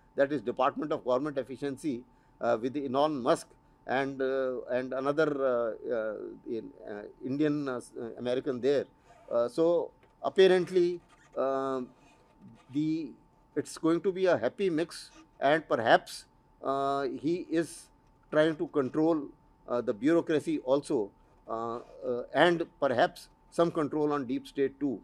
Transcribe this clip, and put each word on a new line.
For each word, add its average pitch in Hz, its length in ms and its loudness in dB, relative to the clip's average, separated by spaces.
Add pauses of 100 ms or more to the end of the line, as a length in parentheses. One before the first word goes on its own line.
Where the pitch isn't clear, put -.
(160)
that 139 160 2
is 143 100 -2
Department 135 500 0
of 139 120 -2
Government 135 340 0
Efficiency, 131 680 -6 (380)
uh, 117 180 2
with 120 180 -4
Elon 139 440 0
Musk 147 260 0 (380)
and, 135 360 -2
uh, 131 400 -2 (100)
and 127 220 -2
another, 147 360 2 (160)
uh, 120 480 0
uh, 110 220 -2 (340)
in, 113 220 -6 (180)
uh, 104 120 -10 (220)
Indian, 147 440 0
uh, 123 100 -4
s-, - 140 -12 (100)
uh, 113 160 -10
American 123 440 -2
there. 131 240 2 (440)
Uh, 120 200 2
so 165 420 2 (320)
apparently, 180 760 4 (360)
uh, 135 440 -2 (920)
the, 156 400 -2 (460)
it's - 200 -6
going 165 220 2
to 196 140 0
be 185 140 0
a 160 100 4
happy 123 320 0
mix, 165 420 -4 (300)
and 156 260 2
perhaps, 139 560 2 (400)
uh, 139 380 -2 (180)
he 170 320 -2
is - 380 -4 (420)
trying 156 240 4
to 165 120 -4
control, 151 560 0 (440)
uh, 123 140 -2
the 117 120 -2
bureaucracy 156 680 0
also, 131 520 0 (380)
uh, 117 300 -6 (280)
uh, 120 160 -4 (100)
and 165 320 4 (140)
perhaps 147 480 0 (240)
some 170 180 2
control 151 440 0
on 139 120 -2
deep 135 220 -6
state 135 320 -2
too. 127 240 -4